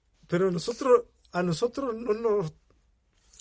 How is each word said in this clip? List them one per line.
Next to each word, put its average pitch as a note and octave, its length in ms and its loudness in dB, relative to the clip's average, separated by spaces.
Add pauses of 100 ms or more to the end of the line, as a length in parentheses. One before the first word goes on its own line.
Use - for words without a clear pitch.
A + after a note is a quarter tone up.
(280)
pero F#3 220 0
nosotros, A#3 520 2 (300)
a F3 100 -2
nosotros A#3 540 -2
no A3 180 -2
nos... G#3 400 0 (880)